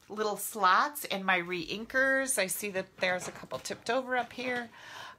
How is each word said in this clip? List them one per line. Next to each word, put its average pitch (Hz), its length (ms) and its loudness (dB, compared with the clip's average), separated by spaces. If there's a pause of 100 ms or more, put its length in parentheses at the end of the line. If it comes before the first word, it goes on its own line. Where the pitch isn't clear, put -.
little 208 280 0
slots 220 680 4
and 190 200 -2
my 185 120 4
re-inkers. 262 1000 0
I 190 100 2
see 208 240 -4
that 185 260 -4
there's 180 300 0
a 175 40 -8
couple - 280 -10
tipped - 300 -8
over 254 280 2
up 233 160 -2
here. 247 360 -4 (500)